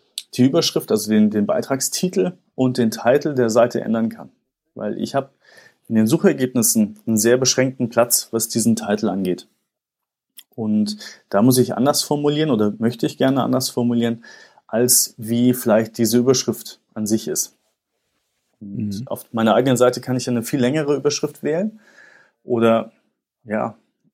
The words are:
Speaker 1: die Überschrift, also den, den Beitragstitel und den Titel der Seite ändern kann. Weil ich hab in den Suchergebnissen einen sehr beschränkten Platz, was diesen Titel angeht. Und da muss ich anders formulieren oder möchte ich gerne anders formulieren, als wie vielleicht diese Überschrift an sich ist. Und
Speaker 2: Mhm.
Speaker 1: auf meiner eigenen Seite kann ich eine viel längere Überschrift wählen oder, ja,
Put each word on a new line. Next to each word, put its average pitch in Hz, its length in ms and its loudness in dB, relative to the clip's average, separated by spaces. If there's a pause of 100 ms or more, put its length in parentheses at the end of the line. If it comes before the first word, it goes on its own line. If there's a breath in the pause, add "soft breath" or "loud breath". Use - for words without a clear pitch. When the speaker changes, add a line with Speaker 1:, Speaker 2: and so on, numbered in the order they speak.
(340 loud breath)
Speaker 1:
die 123 120 4
Überschrift, - 460 0
also 107 200 -2
den, 107 180 4
den 104 160 0
Beitragstitel 180 880 -2 (220)
und 127 220 0
den 113 140 2
Titel 143 440 0
der 123 140 2
Seite 120 320 2
ändern 113 280 -2
kann. - 200 -14 (440)
Weil - 280 -8
ich - 140 -6
hab 135 180 -6 (560 soft breath)
in 117 60 -2
den 110 120 4
Suchergebnissen 127 960 0
einen 113 120 0
sehr 117 200 4
beschränkten 131 520 0
Platz, - 420 0
was 113 160 -2
diesen 113 280 2
Titel 107 340 -2
angeht. 92 380 -4 (1080)
Und 107 420 -2 (320 loud breath)
da 98 120 2
muss 127 160 4
ich 127 180 2
anders 143 280 0
formulieren 147 480 0
oder 104 280 2
möchte 117 260 -2
ich 151 120 -6
gerne 131 260 2
anders 127 260 -2
formulieren, 117 540 -2 (440 loud breath)
als 120 500 0
wie 120 360 2
vielleicht 113 440 0
diese 113 200 2
Überschrift 123 640 0 (140)
an 107 140 -4
sich 110 200 -2
ist. - 280 -6 (1040)
Und 104 400 -8
Speaker 2:
Mhm. 131 80 -10
Speaker 1:
auf - 240 -10
meiner 110 240 2
eigenen 127 220 4
Seite 123 240 2
kann 127 160 -4
ich 123 120 -6
eine 120 140 -2
viel 139 160 -4
längere 143 360 0
Überschrift 143 480 -4
wählen 175 360 -2 (640 soft breath)
oder, 113 480 2 (540)
ja, 110 300 -4 (380)